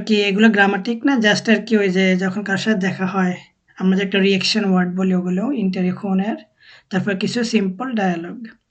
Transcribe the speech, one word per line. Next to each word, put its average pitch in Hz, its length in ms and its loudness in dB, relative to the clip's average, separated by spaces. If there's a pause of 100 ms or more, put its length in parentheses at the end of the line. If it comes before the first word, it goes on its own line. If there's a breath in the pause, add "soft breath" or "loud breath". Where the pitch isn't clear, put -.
কি 214 160 2
এগুলো 202 280 4
গ্রামাটিক 202 560 2
না, 277 100 4
just 208 360 2
আর 208 120 4
কি 226 140 -2
ওই 202 120 2
যে 190 160 2 (120)
যখন 190 260 -4
কারোর 196 220 -4
সাথে 220 140 0
দেখা 185 280 -2
হয় 185 280 -2 (420)
আমরা 185 180 2
যে 202 80 0
একটা 196 160 0
রিয়াকশন 196 460 2
ওয়ার্ড 185 300 2
বলি 190 200 0
ওগুলো, 180 360 -2
ইন্টারিকশনের, 190 840 -2 (500 soft breath)
তারপর 196 280 -2
কিছু 196 280 -4
সিম্পল 208 500 -2
ডায়ালগ। 180 440 -2 (340)